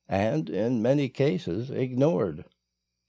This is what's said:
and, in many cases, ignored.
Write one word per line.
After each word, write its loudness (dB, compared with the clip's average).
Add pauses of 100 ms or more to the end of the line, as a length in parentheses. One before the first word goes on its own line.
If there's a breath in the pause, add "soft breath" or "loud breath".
and, 0
in 0
many 2
cases, -2
ignored. 0 (640)